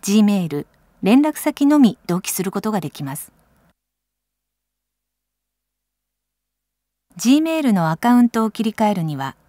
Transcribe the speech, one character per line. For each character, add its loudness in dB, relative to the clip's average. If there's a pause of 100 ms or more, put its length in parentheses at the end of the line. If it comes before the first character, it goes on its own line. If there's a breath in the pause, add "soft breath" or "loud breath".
Gmail、 0 (380)
連 4
絡 -2
先 -2
の 4
み 4 (100)
同 -2
期 -10
す -6
る -4
こ -6
と -6
が -2
で -10
き -12
ま -10
す。 -16 (3750)
Gmail 0
の 0
ア -4
カ 2
ウ 6
ン 2
ト -2
を -2
切 -6
り -2
替 0
え 0
る -4
に -6
は -8 (140)